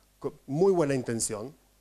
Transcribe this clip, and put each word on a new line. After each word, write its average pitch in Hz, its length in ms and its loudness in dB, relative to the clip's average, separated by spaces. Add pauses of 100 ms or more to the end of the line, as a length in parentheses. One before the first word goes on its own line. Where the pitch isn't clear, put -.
(180)
con - 160 -8 (140)
muy 175 260 4
buena 147 220 2
intención, 117 600 -4 (260)